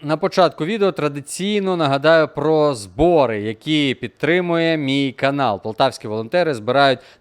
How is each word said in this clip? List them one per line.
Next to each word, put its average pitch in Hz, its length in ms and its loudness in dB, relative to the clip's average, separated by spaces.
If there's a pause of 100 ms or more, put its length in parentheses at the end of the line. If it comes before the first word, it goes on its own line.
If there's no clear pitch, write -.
На 151 140 -2
початку 170 480 0
відео 196 280 0
традиційно 180 840 -4
нагадаю 151 520 2
про 151 460 0
збори, 113 680 2
які 135 580 -2
підтримує 165 760 0
мій 139 360 -2
канал. 135 500 -2
Полтавські 113 460 -2
волонтери 135 460 -2
збирають 123 460 2 (200)